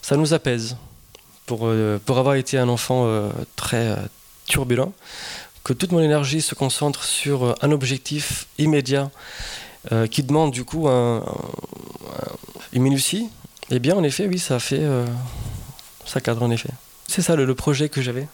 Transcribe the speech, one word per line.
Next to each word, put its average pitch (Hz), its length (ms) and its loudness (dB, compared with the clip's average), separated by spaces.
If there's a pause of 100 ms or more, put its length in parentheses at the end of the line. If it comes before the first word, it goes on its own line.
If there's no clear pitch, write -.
ça 143 160 2
nous 156 160 4
apaise. 123 420 0 (680)
Pour, 113 180 -2
euh, 110 420 2
pour 127 140 2
avoir 139 160 4
été 135 220 0
un 123 120 4
enfant, 127 360 2
euh, 107 240 0 (280)
très, 117 300 0
euh, 104 100 0 (480)
turbulent, 131 480 0 (720)
que 123 80 0
toute 170 180 -2
mon 170 80 4
énergie 151 420 4
se - 140 -4
concentre 143 480 0
sur, 139 400 0
euh, 120 180 2
un 147 120 4
objectif 139 720 -4 (100)
immédiat, 139 540 2 (800)
euh, 113 160 4
qui 123 160 0
demande 147 280 4
du 123 120 -6
coup 156 240 -2
un, 120 300 4
un, - 60 -4 (1500)
une 123 100 2
minutie, 139 460 2 (440)
eh 123 80 2
bien 151 180 2
en 180 80 4
effet, 147 200 0
oui, 180 140 0
ça 131 200 0
fait, 139 200 -2
euh, 135 260 2 (1000)
ça - 160 -4
cadre 117 220 0
en 120 80 2
effet. 117 180 -2 (380)
C'est - 140 -2
ça 170 140 4
le, 143 80 4
le 127 120 2
projet 143 340 0
que 139 120 -2
j'avais. 127 320 -4